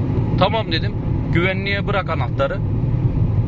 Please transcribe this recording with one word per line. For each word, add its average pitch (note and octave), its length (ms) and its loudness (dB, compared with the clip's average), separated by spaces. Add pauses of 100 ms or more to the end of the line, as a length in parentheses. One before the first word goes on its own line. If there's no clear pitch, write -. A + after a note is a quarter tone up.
(380)
"Tamam," G3+ 340 0
dedim. D#3+ 220 0 (400)
"Güvenliğe F#3+ 540 0
bırak F#3+ 220 -2
anahtarı." D3+ 500 0 (880)